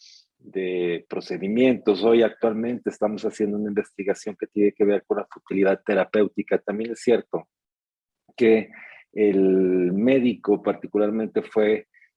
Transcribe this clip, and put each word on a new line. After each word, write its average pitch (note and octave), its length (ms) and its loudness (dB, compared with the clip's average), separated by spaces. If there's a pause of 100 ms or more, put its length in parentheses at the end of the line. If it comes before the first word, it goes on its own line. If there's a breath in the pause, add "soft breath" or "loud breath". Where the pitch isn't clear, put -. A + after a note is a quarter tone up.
(380 soft breath)
de F2+ 720 -6
procedimientos. G2+ 960 0
Hoy A#2 180 6
actualmente A2+ 680 -2
estamos G#2+ 360 -4
haciendo G#2 320 -4
una G#2+ 100 -4
investigación G2+ 720 -6
que - 80 -8
tiene G#2 240 2
que - 140 0
ver G2+ 200 2
con G2+ 120 -2
la G#2 120 -8
futilidad F#2+ 560 -2
terapéutica. G2+ 720 0
También A2 360 -6
es - 80 -16
cierto - 480 0 (880)
que A2 320 4 (420 loud breath)
el F#2+ 800 2
médico A2+ 720 0
particularmente G#2 760 -4
fue, G#2+ 480 -2 (280 soft breath)